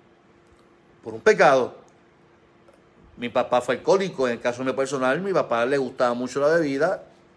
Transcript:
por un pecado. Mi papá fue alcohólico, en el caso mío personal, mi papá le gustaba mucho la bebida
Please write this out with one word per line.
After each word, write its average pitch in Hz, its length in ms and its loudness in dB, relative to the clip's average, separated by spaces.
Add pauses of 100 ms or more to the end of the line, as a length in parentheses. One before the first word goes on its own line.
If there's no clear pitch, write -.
(1040)
por 110 100 -12
un 113 80 -14
pecado. 151 540 2 (1400)
Mi 120 120 -8
papá 123 320 2
fue 123 140 -2
alcohólico, 165 520 0
en 120 60 -2
el 113 80 -8
caso 123 220 -2
mío 131 120 -2
personal, 135 460 0
mi 196 120 -4
papá 120 320 0
le 139 120 0
gustaba 123 360 0
mucho 127 260 -4
la 143 80 2
bebida 156 560 2 (340)